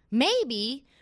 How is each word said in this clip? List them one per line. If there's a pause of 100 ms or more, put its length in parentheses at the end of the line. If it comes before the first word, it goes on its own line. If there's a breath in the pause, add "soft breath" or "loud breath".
(120)
Maybe (160 soft breath)